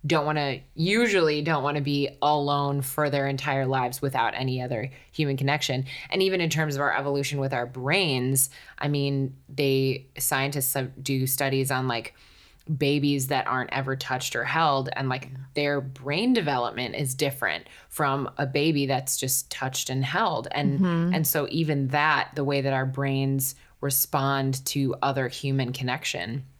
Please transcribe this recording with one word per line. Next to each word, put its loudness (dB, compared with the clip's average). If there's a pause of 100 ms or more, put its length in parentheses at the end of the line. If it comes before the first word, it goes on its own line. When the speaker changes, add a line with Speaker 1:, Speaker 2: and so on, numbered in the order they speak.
Speaker 1:
don't 2
wanna, 0 (160)
usually 4
don't 2
wanna 0
be 0 (120)
alone 2
for 0
their 0
entire 0
lives 0
without 0
any -2
other -4 (220)
human 0
connection. 0 (240)
And 0
even 2
in 2
terms 0
of -2
our 2
evolution 0
with 0
our -2
brains, 0 (300)
I -2
mean, 0 (120)
they, 0 (100)
scientists 0
have, -6
do 0
studies 0
on, 0
like, -4 (640)
babies 2
that 0
aren't -2
ever -2
touched -4
or 0
held, 2
and, -2
like, -4
Speaker 2:
Yeah. -12 (160)
Speaker 1:
their 0
brain 0
development 0
is -2
different -2 (220)
from 0
a 0
baby 2
that's -2
just -2
touched -4
and 0
held. 0
And, 2
Speaker 2:
Mm-hmm. 2
Speaker 1:
and 2
so 0
even 2
that, 2
the -2
way 2
that 2
our 0
brains 0 (280)
respond 0
to 0
other 0
human -2
connection -4 (160)